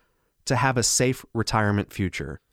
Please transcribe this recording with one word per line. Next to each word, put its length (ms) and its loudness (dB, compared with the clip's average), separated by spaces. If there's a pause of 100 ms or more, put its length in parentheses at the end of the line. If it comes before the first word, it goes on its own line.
(440)
to 120 0
have 200 2
a 60 2
safe 500 0
retirement 580 0
future. 480 -6 (140)